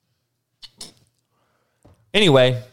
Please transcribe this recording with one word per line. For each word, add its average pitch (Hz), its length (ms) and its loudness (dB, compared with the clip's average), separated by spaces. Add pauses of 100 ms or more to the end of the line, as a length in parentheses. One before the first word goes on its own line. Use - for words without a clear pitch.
(2000)
Anyway, 131 500 0 (100)